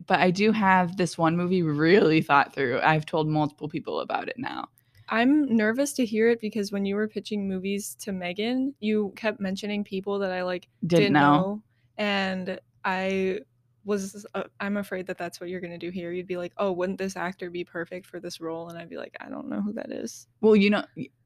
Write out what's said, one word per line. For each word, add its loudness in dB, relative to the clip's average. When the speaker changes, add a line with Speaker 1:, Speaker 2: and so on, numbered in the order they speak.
Speaker 1:
But 2
I 6
do 2
have 4
this -2
one 2
movie 2
really 6
thought 2
through. 0
I've 2
told -2
multiple -2
people -6
about -4
it -8
now. -8
Speaker 2:
I'm 4
nervous 2
to 0
hear 2
it 2
because -4
when -2
you -2
were -2
pitching -6
movies -6
to -8
Megan, -4
you 0
kept -4
mentioning -4
people -4
that -2
I, -4
like, -6
Speaker 1:
Didn't 6
Speaker 2:
didn't 4
Speaker 1:
know. 8
Speaker 2:
know. 4
And -2
I 0
was, -4
uh, -4
I'm -2
afraid -6
that -8
that's -10
what -10
you're -8
gonna -10
do -8
here. -8
You'd -8
be -4
like, -8
"Oh, 0
wouldn't -2
this -6
actor -6
be -6
perfect -10
for -12
this -12
role?" -8
And -14
I'd -16
be -10
like, -14
"I -14
don't -10
know -4
who -4
that -8
is." -10
Speaker 1:
Well, 8
you 8
know, 0
y-, -10